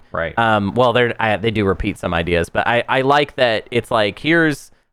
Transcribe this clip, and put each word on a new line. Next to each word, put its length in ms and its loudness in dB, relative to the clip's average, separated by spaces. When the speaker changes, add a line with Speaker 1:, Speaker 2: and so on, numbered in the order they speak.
Speaker 1:
Right. 260 -4
Speaker 2:
Um, 360 2
well, 180 2
they're, 300 0
I, 160 0
they 140 -2
do 120 0
repeat 340 -2
some 160 -6
ideas, 360 0
but 180 -2
I, 220 0
I 120 0
like 360 2
that 340 0
it's 200 -2
like, 280 0
here's 520 0